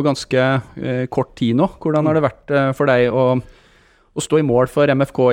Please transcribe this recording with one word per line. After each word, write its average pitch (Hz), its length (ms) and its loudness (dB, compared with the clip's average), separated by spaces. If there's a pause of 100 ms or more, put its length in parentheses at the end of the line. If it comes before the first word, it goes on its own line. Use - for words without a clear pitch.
ganske, 131 400 -2 (340)
eh, 127 320 -4
kort - 240 -4
tid 117 200 0
nå. 180 120 2 (160)
Hvordan 190 240 0
har 220 80 2
det 151 80 2
vært, - 320 -6
eh, 135 160 0
for 143 160 -2
deg 123 240 2
å, 127 140 0 (100)
å - 880 -12
stå 156 160 0
i 151 80 0
mål 127 240 2
for 147 160 2
M 139 160 0
F - 80 -4
K 127 200 2